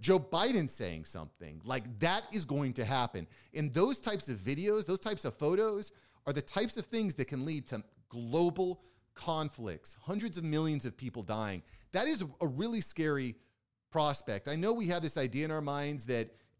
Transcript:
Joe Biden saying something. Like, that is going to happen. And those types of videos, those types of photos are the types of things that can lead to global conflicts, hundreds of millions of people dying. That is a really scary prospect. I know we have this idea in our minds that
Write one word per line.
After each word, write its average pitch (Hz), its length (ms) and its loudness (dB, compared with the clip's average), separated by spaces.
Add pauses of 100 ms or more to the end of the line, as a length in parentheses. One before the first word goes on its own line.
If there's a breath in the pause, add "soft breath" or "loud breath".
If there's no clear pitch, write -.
Joe 185 180 8
Biden 175 500 2
saying 82 360 -4
something. 80 600 -10
Like, 120 360 -4
that 185 240 2 (100)
is 190 100 0
going 139 300 0
to 123 100 0
happen. 113 440 0 (240 loud breath)
And 151 200 0
those 208 280 4
types 202 280 -2
of 117 100 -4
videos, 170 480 0
those 185 120 0
types 214 260 -2
of 139 140 -4
photos 202 540 2 (340 soft breath)
are 139 60 0
the 139 100 0
types 220 340 -2
of 220 100 -4
things 220 280 0
that 135 120 -2
can 131 180 -4
lead 151 240 -4
to 110 160 -6 (240)
global 170 760 2 (320 soft breath)
conflicts, 143 800 -4
hundreds 202 440 -4
of 170 40 -4
millions 156 420 2
of 123 120 -6
people 123 260 -6
dying. 101 400 -2 (300 soft breath)
That 220 160 2
is 247 160 0 (160)
a 170 80 2
really 208 320 0
scary 143 560 0 (560 soft breath)
prospect. 143 560 0
I 147 80 -2
know 190 160 2
we 226 160 0
have 175 140 2
this 160 140 -2
idea 135 280 0
in 156 80 -2
our 156 80 0
minds 143 460 -2
that 117 280 0 (240 soft breath)